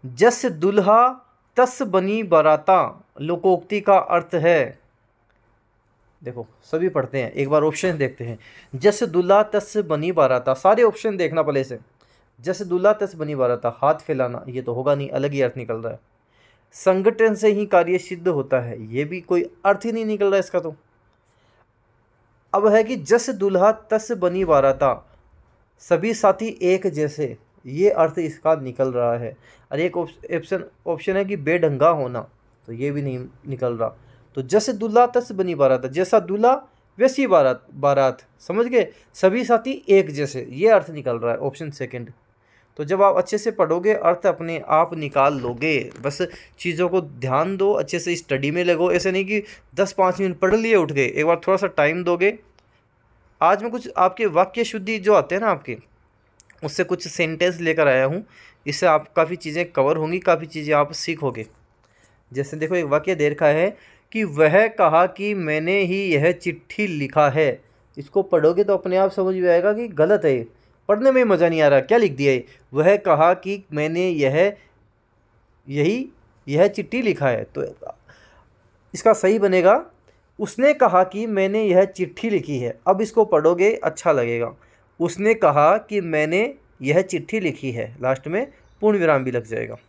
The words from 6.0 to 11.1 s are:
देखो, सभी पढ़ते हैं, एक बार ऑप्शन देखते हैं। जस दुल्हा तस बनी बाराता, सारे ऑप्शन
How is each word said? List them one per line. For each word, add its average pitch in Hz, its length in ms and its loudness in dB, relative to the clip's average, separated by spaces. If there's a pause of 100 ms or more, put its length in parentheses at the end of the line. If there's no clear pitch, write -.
देखो, 120 240 -14 (160)
सभी 170 260 -2
पढ़ते 135 340 -4
हैं, 110 100 -8
एक 139 160 -4
बार 151 140 4
ऑप्शन 156 360 -2
देखते 127 260 -4
हैं। 117 140 -12 (360)
जस 202 280 0
दुल्हा 185 400 2
तस 208 340 -4
बनी 160 360 -2
बाराता, 131 420 2
सारे 208 280 4
ऑप्शन 214 340 0